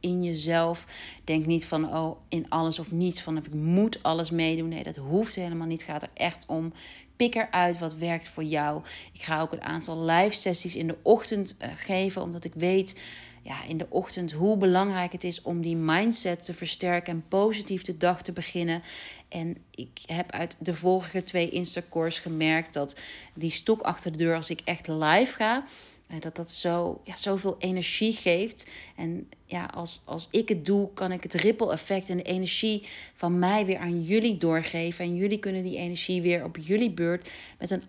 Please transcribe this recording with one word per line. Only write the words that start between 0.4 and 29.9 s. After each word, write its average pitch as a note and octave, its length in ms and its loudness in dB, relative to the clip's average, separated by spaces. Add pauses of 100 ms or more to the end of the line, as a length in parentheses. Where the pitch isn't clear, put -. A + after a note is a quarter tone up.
Denk D#3 220 2
niet E3 200 2
van, D#3 300 0
oh, D#3+ 220 -2 (100)
in E3+ 200 -2
alles D#3+ 300 2
of D#3+ 140 -8
niets. E3+ 280 2
Van, D#3+ 160 -4
ik D3 180 -8
moet F3+ 480 4
alles E3 280 0
meedoen. E3 380 2
Nee, E3 140 -6
dat - 140 -8
hoeft D#3+ 380 0
helemaal E3+ 320 -4
niet. E3 140 -2
Het - 100 -8
gaat D3+ 120 -4
er - 120 -8
echt - 320 -2
om. E3 260 -2 (440)
Pik A#3+ 180 2
eruit F3+ 440 2
wat D#3+ 160 -4
werkt E3 340 -2
voor - 160 -6
jou. D3+ 380 0 (300)
Ik - 100 -14
ga D#3 180 -2
ook D#3+ 120 -2
een - 100 -8
aantal E3 420 -2
live F3+ 320 6
sessies F3 400 2
in E3 100 -2
de D#3+ 160 -2
ochtend, G#3 560 4
eh, - 160 -8
geven. F#3+ 480 0
Omdat E3+ 220 -8
ik E3+ 100 -8
weet, F#3 460 2 (420)
ja, C3+ 220 -10
in D#3+ 140 -6
de - 100 -4
ochtend F3 440 -2
hoe F#3 240 4
belangrijk F#3 560 4
het F3+ 120 -8
is F3 180 -2
om F3 180 -2
die E3 160 0
mindset F3 680 2
te F3+ 100 -2
versterken F3 580 0
en D#3+ 160 -4
positief G3+ 540 2
de F3+ 140 -6
dag F3 260 2
te F3+ 100 -8
beginnen. E3+ 500 -2 (460)
En E3 280 -6 (140)
ik - 180 -12 (180)
heb E3+ 260 -4
uit - 260 -6
de E3+ 160 -2
vorige F3+ 480 2
twee F3 280 0
Insta-courses E3+ 720 -2
gemerkt D#3+ 520 0
dat C#3+ 260 -4 (340)
die D#3+ 160 -2
stok A3 300 2
achter F3 320 -2
de D#3 60 -8
deur, E3 180 4
als D#3+ 140 2
ik E3 140 -6
echt - 240 -4
live D#3+ 480 4
ga, A#3 280 2 (440)
eh, D#3+ 120 -10
dat D#3+ 160 -10
dat E3+ 140 -6
zo, E3+ 540 0
ja, F#3 120 -8
zoveel G3 420 0
energie F#3 540 0
geeft. F#3+ 580 2 (260)
En E3+ 320 -6 (160)
ja, F3 200 -6
als, - 400 -6